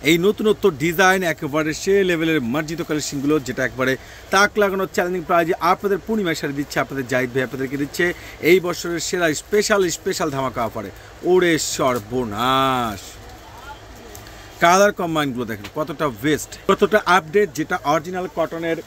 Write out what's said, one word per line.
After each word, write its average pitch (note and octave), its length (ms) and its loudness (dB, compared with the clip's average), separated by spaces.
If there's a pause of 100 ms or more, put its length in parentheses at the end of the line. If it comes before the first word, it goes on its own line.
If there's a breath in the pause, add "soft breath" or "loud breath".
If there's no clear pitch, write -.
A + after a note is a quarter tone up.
এই E3+ 160 6
নতুনত্ব G#3 400 2 (180)
ডিজাইন, F#3 380 4 (120)
একেবারে D#3 380 -2 (100)
সে F#3+ 120 2 (160)
লেভেলের D#3+ 300 2 (140)
মার্জিত D#3 360 -4
কালেকশনগুলো, D3 460 0 (120)
যেটা C3 180 -4
একবারে B2+ 280 0 (400 loud breath)
তাক G3+ 180 4 (100)
লাগানো F#3+ 240 0 (100)
চ্যালেঞ্জিং F3+ 340 -2
প্রাইসে E3+ 260 2 (160)
আপনাদের F#3+ 340 0
পূর্ণিমা G3+ 340 0
শাড়ি C#3+ 200 -4
দিচ্ছে C#3+ 240 -6
আপনাদের C3+ 280 -6
জাহিদ B2+ 220 0
ভাই, C3 140 0
আপনাদেরকে C3+ 360 -6
দিচ্ছে F3 220 -2 (440 loud breath)
এই F#3 160 8
বছরের E3+ 420 -4
সেরা F3+ 200 0 (140)
স্পেশাল, G#3 400 2 (160)
স্পেশাল F#3 380 -4
ধামাকা C3 340 -4
অফারে। G#2 200 -10 (420 loud breath)
ওরে F3+ 200 6 (240)
সর্বনাশ, B2 1300 0 (1600)
কালার F#3+ 360 6
কম্বাইনগুলো D3 520 -2
দেখেন G#2 160 -10 (100)
কতটা D#3 280 -4 (180)
বেস্ট, D3 280 -2 (180)
কতটা G3 300 4 (180)
আপডেট, F3+ 400 2
যেটা D3 180 -4 (180)
অরিজিনাল F3+ 320 -4 (120)
কটনের E3 500 -4